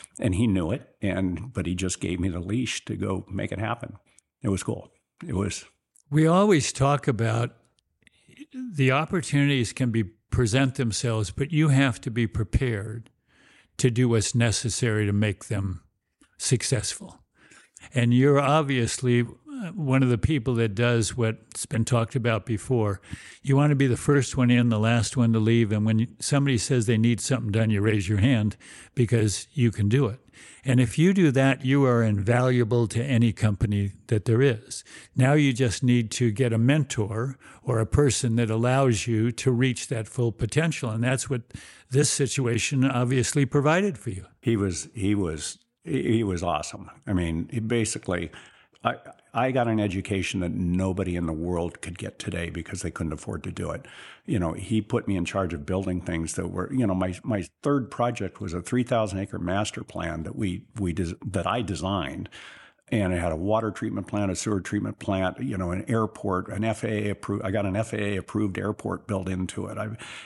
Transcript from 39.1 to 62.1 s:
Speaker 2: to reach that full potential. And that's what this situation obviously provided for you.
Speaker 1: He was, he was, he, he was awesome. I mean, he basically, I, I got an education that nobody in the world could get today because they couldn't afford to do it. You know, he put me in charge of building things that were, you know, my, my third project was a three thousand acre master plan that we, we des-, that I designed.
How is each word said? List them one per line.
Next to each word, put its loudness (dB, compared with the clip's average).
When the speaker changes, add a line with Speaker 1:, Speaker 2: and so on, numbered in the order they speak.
Speaker 2:
to 0
reach 0
that -4
full -2
potential. 0
And -2
that's -2
what -4
this 4
situation 0
obviously 2
provided 2
for -10
you. -10
Speaker 1:
He 2
was, -2
he 0
was, -4
he, 0
he 2
was -2
awesome. -4
I 0
mean, 0
he -4
basically, -2
I, -2
I 0
got 2
an 2
education -2
that -2
nobody -2
in -4
the -4
world -4
could -12
get -12
today -8
because -10
they -6
couldn't -6
afford -10
to -8
do -8
it. -10
You -2
know, 0
he -2
put -4
me 0
in -2
charge -2
of -8
building -2
things -6
that -4
were, -6
you 0
know, 0
my, -2
my -4
third 0
project -4
was -8
a -6
three -2
thousand -2
acre -8
master -4
plan -8
that -12
we, -4
we -2
des-, -4
that -2
I 0
designed. -4